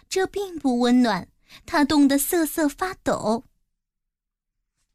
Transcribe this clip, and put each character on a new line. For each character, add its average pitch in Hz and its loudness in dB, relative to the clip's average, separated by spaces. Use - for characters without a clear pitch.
这 381 -2
并 370 -8
不 254 -2
温 247 4
暖， 208 -2
她 294 0
冻 285 4
得 277 4
瑟 320 0
瑟 302 -2
发 370 -6
抖。 226 -2